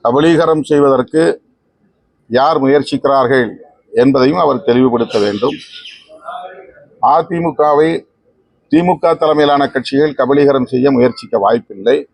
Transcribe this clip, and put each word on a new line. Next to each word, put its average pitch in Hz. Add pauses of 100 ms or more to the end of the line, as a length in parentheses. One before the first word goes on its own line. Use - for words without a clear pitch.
கபலீகரம் 160
செய்வதற்கு 143 (1080)
யார் 139
முயற்சிக்கிறார்கள் 135 (460)
என்பதையும் 131
அவர் 143
தெளிவுபடுத்த 120
வேண்டும். 104 (1500)
அ 131
தி 170
மு 170
கவை 151 (840)
தி 156
மு 180
க 165
தலைமையிலான 147
கட்சிகள் 139
கபலீகரம் 135
செய்ய 131
முயற்சிக்க 120
வாய்ப்பில்லை. 110 (160)